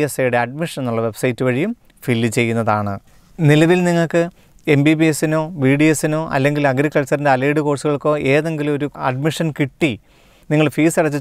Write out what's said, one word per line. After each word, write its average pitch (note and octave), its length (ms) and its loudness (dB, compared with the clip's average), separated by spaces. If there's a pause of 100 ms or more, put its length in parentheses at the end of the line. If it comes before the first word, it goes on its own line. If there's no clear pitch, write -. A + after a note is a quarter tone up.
എസ് - 140 -6
ഐയുടെ A#2+ 220 2
അഡ്മിഷൻ D3 400 -6
എന്നുള്ള A2+ 240 -2
വെബ്സൈറ്റ് B2 400 -2
വഴിയും C#3+ 260 0 (300)
ഫില്ല് A#2 340 0
ചെയ്യുന്നതാണ്. A2 580 0 (440)
നിലവിൽ E3 500 4
നിങ്ങൾക്ക് E3+ 340 0 (440)
എം C#3+ 160 4
ബി D#3 100 4
ബി D#3 120 2
എസിനോ D#3 340 0 (220)
ബി C3 140 4
ഡി D3+ 100 2
എസിനോ D#3 340 0 (100)
അല്ലെങ്കിൽ C#3+ 380 0
അഗ്രികൾച്ചറിൻ്റെ C#3+ 680 0
അലൈഡ് C#3 320 2
കോഴ്സുകൾക്കോ D3 460 -2 (200)
ഏതെങ്കിലും D3+ 440 0
ഒരു C#3+ 120 -4 (200)
അഡ്മിഷൻ C#3+ 440 -2
കിട്ടി, C#3+ 400 -2 (580)
നിങ്ങൾ D#3 200 2
ഫീസ് D#3 300 0
അടച്ച് D3 220 0